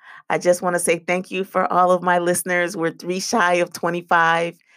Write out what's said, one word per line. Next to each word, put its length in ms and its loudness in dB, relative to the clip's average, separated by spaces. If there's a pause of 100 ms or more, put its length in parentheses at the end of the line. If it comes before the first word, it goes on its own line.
(280)
I 100 0
just 220 2
wanna 200 -2
say 180 0
thank 320 -4
you 140 -4
for 280 -2
all 200 4
of 100 0
my 160 2
listeners. 580 0
We're 140 -2
three 300 -6
shy 340 0
of 180 0
twenty-five. 840 0 (180)